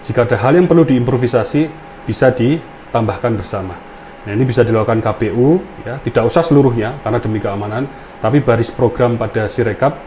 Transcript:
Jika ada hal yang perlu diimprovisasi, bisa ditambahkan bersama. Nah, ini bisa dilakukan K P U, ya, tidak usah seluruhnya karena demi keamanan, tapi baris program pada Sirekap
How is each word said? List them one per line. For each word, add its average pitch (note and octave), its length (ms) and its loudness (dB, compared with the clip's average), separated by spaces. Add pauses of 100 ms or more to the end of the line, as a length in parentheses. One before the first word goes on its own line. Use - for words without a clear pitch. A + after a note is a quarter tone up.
Jika A#2 240 0
ada - 160 0
hal D3+ 160 4
yang F3+ 80 4
perlu E3 160 6
diimprovisasi, B2+ 880 0 (320)
bisa B2 320 2
ditambahkan A#2 1040 -2
bersama. F#2+ 400 -8 (480)
Nah, G#2 80 -6
ini A#2+ 80 2
bisa A#2+ 240 2
dilakukan A2+ 320 0
K A2+ 160 -2
P - 60 -8 (100)
U, C#3+ 320 2 (240)
ya, A#2+ 160 -8
tidak A#2 240 0
usah E3 160 2
seluruhnya C3 560 2
karena A2+ 240 -2
demi G#2+ 160 -2
keamanan, G#2 480 -4 (320)
tapi B2+ 240 2
baris A#2 240 2
program A#2+ 480 0
pada A2 320 -4
Sirekap A2+ 480 -2 (120)